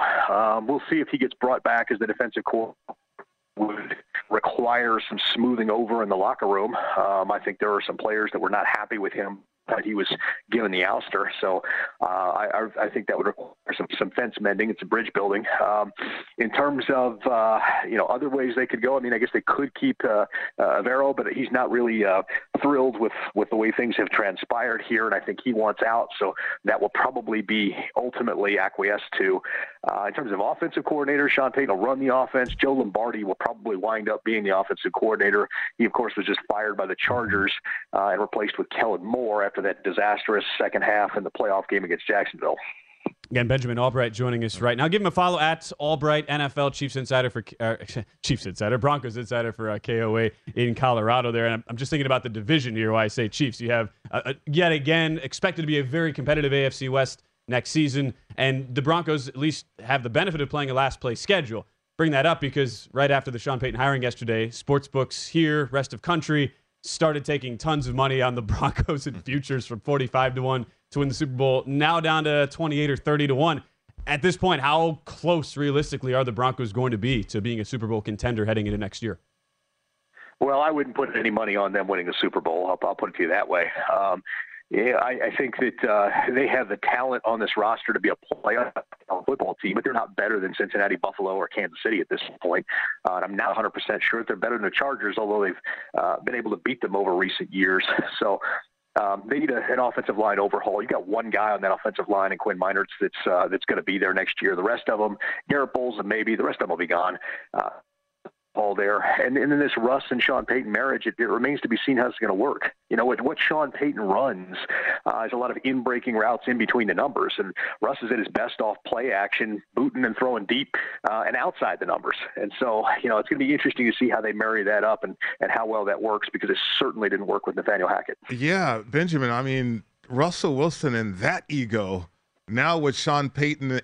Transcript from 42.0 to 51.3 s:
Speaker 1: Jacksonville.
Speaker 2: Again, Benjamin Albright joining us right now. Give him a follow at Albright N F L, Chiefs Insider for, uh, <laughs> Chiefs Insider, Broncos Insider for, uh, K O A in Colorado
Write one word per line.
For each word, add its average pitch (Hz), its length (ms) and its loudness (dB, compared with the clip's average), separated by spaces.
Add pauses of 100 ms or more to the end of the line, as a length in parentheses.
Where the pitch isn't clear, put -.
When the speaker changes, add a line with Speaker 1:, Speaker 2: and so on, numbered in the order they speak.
Speaker 1:
Jacksonville. 85 500 -2 (760)
Speaker 2:
Again, 120 160 2
Benjamin 120 320 0
Albright 123 340 2
joining 120 300 0
us 104 160 -4
right 120 180 2
now. 147 120 4
Give 208 120 4
him 190 60 2
a 160 40 0
follow 180 280 4
at 160 400 0
Albright 151 480 2
N 147 140 0
F 139 160 -2
L, 143 120 4
Chiefs 135 280 -4
Insider 127 320 2
for, 113 140 -6 (180)
uh, 113 160 0 (220)
<laughs> - 240 -12
Chiefs 120 220 0
Insider, 107 320 0
Broncos 120 380 0
Insider 117 380 -2
for, 110 160 -6
uh, 104 120 -4
K 117 200 -2
O 110 160 2
A 113 140 2 (240)
in 120 200 0
Colorado 120 560 2